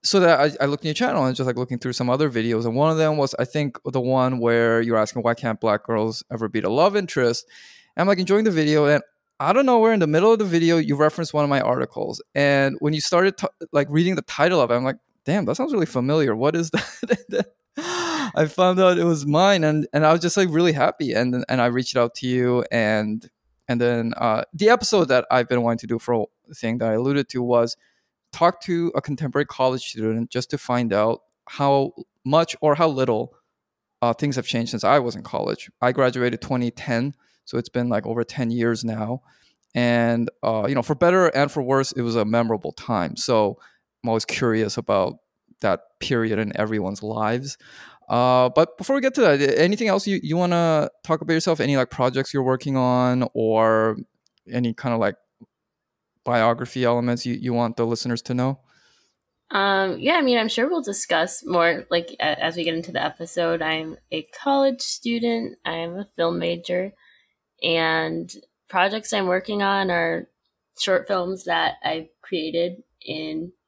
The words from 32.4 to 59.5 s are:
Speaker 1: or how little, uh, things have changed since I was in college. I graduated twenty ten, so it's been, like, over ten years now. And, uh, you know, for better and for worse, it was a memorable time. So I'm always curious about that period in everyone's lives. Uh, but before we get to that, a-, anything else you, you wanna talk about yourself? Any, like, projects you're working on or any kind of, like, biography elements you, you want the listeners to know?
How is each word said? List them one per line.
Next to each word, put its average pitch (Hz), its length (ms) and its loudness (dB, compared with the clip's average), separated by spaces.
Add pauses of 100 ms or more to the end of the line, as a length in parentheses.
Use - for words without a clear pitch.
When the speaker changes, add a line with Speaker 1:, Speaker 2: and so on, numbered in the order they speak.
Speaker 1:
or 147 140 4
how 165 120 2
little, 127 460 0 (680)
uh, 117 100 2
things 139 220 -2
have 123 100 -4
changed 117 240 -4
since 117 140 -6
I 139 160 4
was 120 160 -4
in - 80 -14
college. - 480 -6 (100)
I 123 100 2
graduated 127 480 0
twenty 123 300 -4
ten, 127 460 -4 (300)
so - 120 -6
it's 120 120 -6
been, 123 200 -4
like, 104 160 -2
over 113 180 -2
ten 117 280 -4
years 117 320 0
now. 110 400 -6 (500)
And, 120 560 2 (140)
uh, 110 240 0
you 139 80 -2
know, 120 80 0
for 156 100 -2
better 175 360 4
and 139 220 0
for 143 120 -4
worse, 135 280 0
it 127 100 -6
was 117 140 -2
a 113 80 2
memorable 113 480 0
time. 92 440 -4
So 107 420 0 (460)
I'm 120 60 -4
always 113 160 0
curious 110 520 0
about 95 380 0 (460)
that 95 200 0 (180)
period 113 380 0
in 107 180 -4
everyone's 104 460 -4
lives. 110 560 -4 (500)
Uh, 127 420 4
but 156 280 2
before 269 180 -2
we 277 60 0
get 262 140 0
to 285 60 2
that, 143 200 4
a-, 139 180 2
anything 202 280 2
else 196 180 0
you, 196 160 -2
you 151 160 -4
wanna 170 520 2 (140)
talk 160 180 -2
about 165 120 -2
yourself? 165 260 0
Any, 139 180 2
like, 131 120 2
projects 131 420 -2
you're 139 120 -2
working 131 340 0
on 127 560 2
or 110 640 2 (540)
any 117 240 -2
kind 123 180 -4
of, 113 60 -2
like, 104 160 0 (1120)
biography 120 580 0
elements 120 420 0
you, 120 80 -4
you 123 200 -6
want 117 240 -2
the 120 80 0
listeners 117 360 -4
to - 120 -8
know? 131 260 -2 (920)